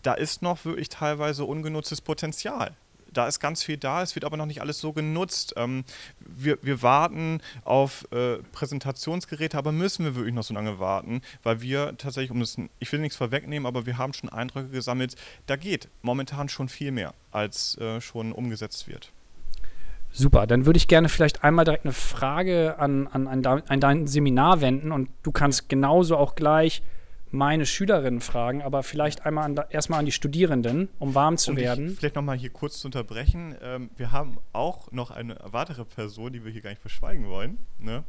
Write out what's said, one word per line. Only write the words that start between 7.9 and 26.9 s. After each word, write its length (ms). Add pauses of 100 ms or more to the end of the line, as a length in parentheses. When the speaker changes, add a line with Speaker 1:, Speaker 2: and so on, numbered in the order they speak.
Speaker 1:
äh, 280 (120)
Präsentationsgeräte, 1040
aber 140
müssen 340
wir 120
wirklich 180
noch 80
so 100
lange 280
warten? 420 (220)
Weil 160
wir 360
tatsächlich, 360
um 80
das, 160 (240)
ich 100
will 80
nichts 160
vorwegnehmen, 520
aber 200
wir 120
haben 160
schon 160
Eindrücke 400
gesammelt, 440 (320)
da 80
geht 360 (120)
momentan 460
schon 200
viel 220
mehr, 240 (160)
als, 480
äh, 220
schon 320
umgesetzt 560
wird. 240 (1000)
Speaker 2:
Super, 380
dann 180
würde 120
ich 100
gerne 200
vielleicht 360
einmal 200
direkt 200
eine 100
Frage 840
an, 260
an, 220
an 160
dein, 260
an 80
dein 300
Seminar 520
wenden 300
und 180 (140)
du 80
kannst 380
genauso 480
auch 180
gleich 480 (480)